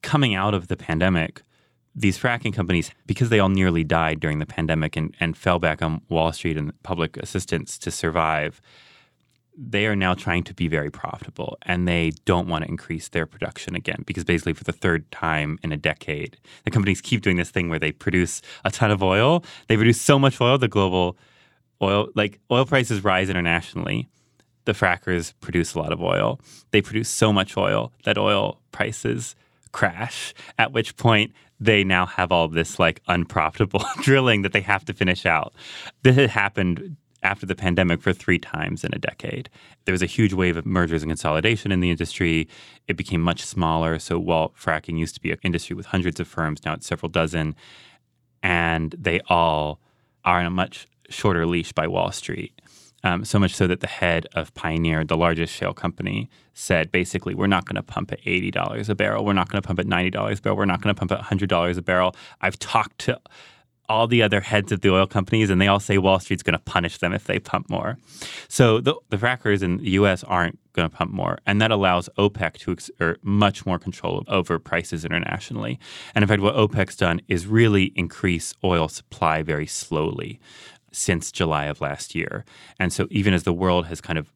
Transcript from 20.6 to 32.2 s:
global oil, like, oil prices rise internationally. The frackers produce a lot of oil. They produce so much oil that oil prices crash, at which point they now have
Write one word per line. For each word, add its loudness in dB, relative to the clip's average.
global 2
oil, 2
like, -2
oil 4
prices 0
rise 2
internationally. -2
The 0
frackers 0
produce -2
a -2
lot -4
of -4
oil. 0
They 6
produce -4
so 2
much 0
oil 0
that 0
oil 0
prices -4
crash, -4
at 2
which -2
point 4
they 6
now 4
have 0